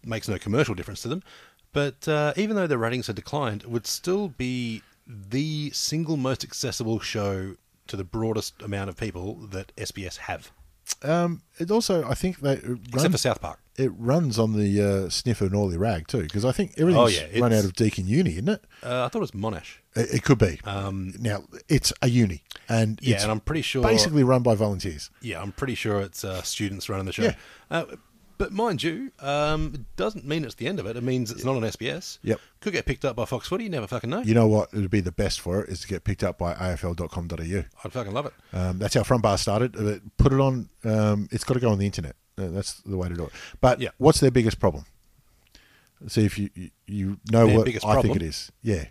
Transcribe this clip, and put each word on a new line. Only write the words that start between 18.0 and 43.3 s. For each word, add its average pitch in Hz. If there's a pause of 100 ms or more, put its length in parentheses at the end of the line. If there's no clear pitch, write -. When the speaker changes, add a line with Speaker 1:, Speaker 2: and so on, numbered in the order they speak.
Speaker 2:
Uni, 135
isn't 101
it? 214 (180)
Speaker 1:
Uh, 123
I 127
thought 226
it -
was 160
Monash. 101 (180)
Speaker 2:
It, 117
it 120
could 135
be. 90
Speaker 1:
Um, 98
Speaker 2:
Now, 107 (240)
it's - (100)
a 135
uni, 110 (260)
and 110
Speaker 1:
Yeah, 127
Speaker 2:
it's 98
Speaker 1:
and 107
I'm 107
pretty 156
sure 127
Speaker 2:
basically 117
run 123
by 117
volunteers. 98 (100)
Speaker 1:
Yeah, 92
I'm 98
pretty 131
sure 101
it's, 98
uh, 92
students 98
running 98
the 92
show. -
Speaker 2:
Yeah. 220 (360)
Speaker 1:
Uh, 165 (540)
but 196
mind 202
you, 180
um, 147
it -
doesn't 208
mean 151
it's 110
the 113
end 175
of 92
it. 113
It 123
means 127
it's -
not 135
on 113
S 107
B 113
S. -
Speaker 2:
Yep. - (200)
Speaker 1:
Could 208
get 131
picked 131
up 127
by 113
Fox 123
Footy. 196
You 208
never 127
fucking 117
know. 190
Speaker 2:
You 208
know 113
what? 107
It 104
would 95
be 104
the 87
best 98
for 92
it -
is 90
to -
get 92
picked 101
up 90
by 85
A 90
F 85
L 87
dot 82
com 85
dot 82
A 82
U. 92 (200)
Speaker 1:
I'd 104
fucking 104
love 143
it. 139 (220)
Speaker 2:
Um, 92
that's 101
how 117
Front 120
Bar 101
started. 110
Uh, 104 (180)
put 135
it 135
on. 131 (140)
Um, 107
it's 117
gotta 127
go 120
on 101
the 98
internet. 85 (240)
Uh, 92
that's 92
the 98
way 90
to 87
do 85
it. 69 (280)